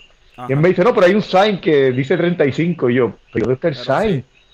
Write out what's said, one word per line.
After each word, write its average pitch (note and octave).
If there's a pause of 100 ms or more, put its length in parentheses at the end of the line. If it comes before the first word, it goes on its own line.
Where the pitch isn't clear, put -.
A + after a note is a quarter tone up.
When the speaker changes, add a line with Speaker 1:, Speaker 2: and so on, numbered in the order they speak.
(360)
Speaker 1:
Y B2
él -
Speaker 2:
Ajá. -
Speaker 1:
me E3+
dice, F3+
"No, A#3+
pero F#3+
hay F#3+
un G#3
sign G3
que C#3
dice C3+
treinta E3+
y C3+
cinco". D#3
Y A#2+
yo, A#2 (200)
"¿Pero G2
dónde B2+
está E3+
el D3+
Speaker 2:
Pero B2+ (160)
Speaker 1:
sign?". G#3
Speaker 2:
sí, - (300)